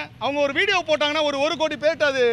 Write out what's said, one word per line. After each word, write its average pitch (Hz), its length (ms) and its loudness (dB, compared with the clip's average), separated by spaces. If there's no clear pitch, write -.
அவங்க 285 220 -2
ஒரு 277 120 0
video 392 200 2
போட்டாங்கன்னா 302 400 0
ஒரு, 285 180 -2
ஒரு 339 160 0
கோடி 302 220 -2
பேர்கிட்ட 311 260 0
அது 262 240 0